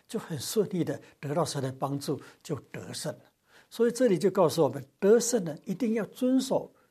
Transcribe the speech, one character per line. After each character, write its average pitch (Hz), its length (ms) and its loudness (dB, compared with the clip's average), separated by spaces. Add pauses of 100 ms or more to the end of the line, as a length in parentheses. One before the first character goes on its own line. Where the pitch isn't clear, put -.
就 - 120 -8
很 160 200 -10
顺 - 300 0
利 175 160 0
的 - 160 -6 (180)
得 143 160 -6
到 170 80 2
神 143 200 -4
的 131 100 -4
帮 139 260 -4
助， 139 220 -6 (220)
就 170 120 -8 (160)
得 - 220 -12
胜 - 220 -8
了。 - 80 -20 (480)
所 233 180 2
以 - 20 -2
这 254 160 2
里 190 120 4
就 185 120 2
告 185 180 4
诉 151 140 2
我 139 60 6
们， 131 160 -10 (140)
得 208 200 6
胜 226 260 -2
的 170 200 -8
一 190 100 -6
定 220 200 -2
要 226 120 -2
遵 254 320 0
守 - 320 -2 (200)